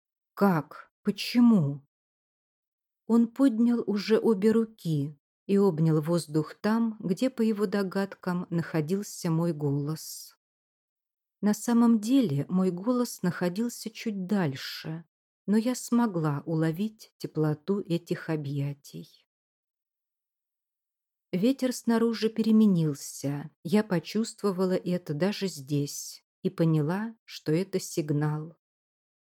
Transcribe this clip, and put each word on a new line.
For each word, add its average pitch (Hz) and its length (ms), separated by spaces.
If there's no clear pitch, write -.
"Как? - 560
Почему?" 202 800
Он 233 200
поднял 233 600
уже 202 320
обе 220 320
руки 165 680
и 196 120
обнял 160 440
воздух 160 540
там, 220 440
где, 196 300
по 247 120
его 214 260
догадкам, 190 840
находился 170 840
мой 165 220
голос. 147 840
На 208 140
самом 233 480
деле 214 480
мой 185 220
голос 240 500
находился 185 680
чуть 196 380
дальше, 160 800
но 196 100
я 226 180
смогла 170 720
уловить 165 720
теплоту 156 600
этих - 500
объятий. 143 960
Ветер 254 400
снаружи 226 580
переменился, 170 1200
я 208 220
почувствовала 190 880
это 175 400
даже 190 340
здесь 143 800
и 185 60
поняла, 170 720
что - 300
это 190 260
сигнал. 151 800